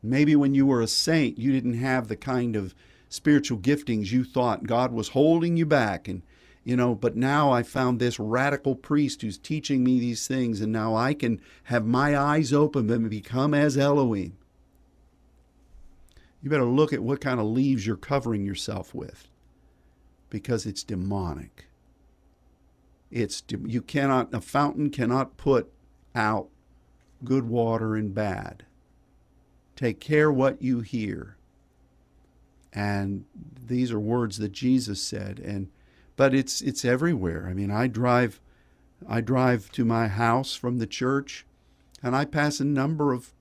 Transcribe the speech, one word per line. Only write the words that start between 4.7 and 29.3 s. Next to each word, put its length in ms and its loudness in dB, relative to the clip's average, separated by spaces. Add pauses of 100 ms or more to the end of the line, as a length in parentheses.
was 200 -4
holding 460 4
you 80 2
back. 440 0
And, 140 -8 (420)
you 120 0
know, 180 2
"But 220 -2
now 360 2
I 100 2
found 360 0
this 200 0
radical 560 0
priest 480 -2
who's 160 -6
teaching 460 0
me 160 4
these 260 -4
things, 340 -2
and 120 -2
now 240 0
I 180 2
can 260 -2 (240)
have 220 0
my 320 2
eyes 340 2
open 380 2
and 180 0
become 460 -2
as 240 4
Elohim." 580 2 (2000)
You 80 -6
better 140 4
look 280 4
at 100 -2
what 180 -2
kind 200 0
of 60 0
leaves 400 2
you're 100 0
covering 480 -2
yourself 500 -8
with, 340 -12 (1000)
because 360 -4
it's 160 -8
demonic. 840 -6 (1400)
It's 300 -4
de-, 180 -10 (100)
you 140 -4
cannot, 500 0
a 80 -4
fountain 500 -2
cannot 460 -2
put 340 0 (440)
out 340 0 (760)
good 240 0
water 460 0
and 200 -4
bad. 500 -6 (1120)